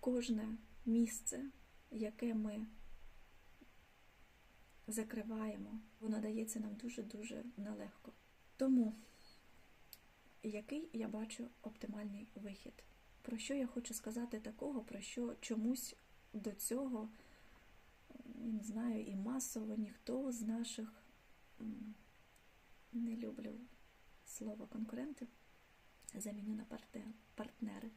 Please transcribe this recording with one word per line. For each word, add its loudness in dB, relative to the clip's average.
кожне 4
місце, 6
яке 2
ми 2
закриваємо, 0
воно 2
дається 2
нам 0
дуже-дуже -4
нелегко. -6
Тому, 8
який 0
я 2
бачу -2
оптимальний -4
вихід? -8
Про -2
що 2
я 4
хочу -2
сказати 0
такого, -2
про -6
що -2
чомусь 4
до 0
цього, 2
я 0
не 2
знаю, 2
і 0
масово 2
ніхто 2
з 0
наших, 0
м, -4
не 2
люблю -2
слово -4
конкуренти, -2
заміню -2
на -2
партне-, -8
партнери. -4